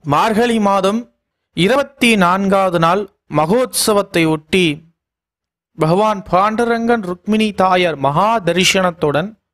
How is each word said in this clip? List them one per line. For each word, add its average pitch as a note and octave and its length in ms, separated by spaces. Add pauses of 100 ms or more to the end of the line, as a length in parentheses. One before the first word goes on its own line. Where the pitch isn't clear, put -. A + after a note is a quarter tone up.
மார்கழி G#3+ 560
மாதம் G3+ 520 (420)
இருபத்தி A#3 640
நான்காவது F#3+ 640
நாள் F3 300 (200)
மகோத்சவத்தை G3 960
ஒட்டி D#3+ 560 (920)
பகவான் G3 540
பாண்டுரங்கன் A#3 720
ருக்மிணி G#3 520
தாயார் F3+ 420
மகா E3+ 440
தரிசனத்துடன் E3+ 1000 (140)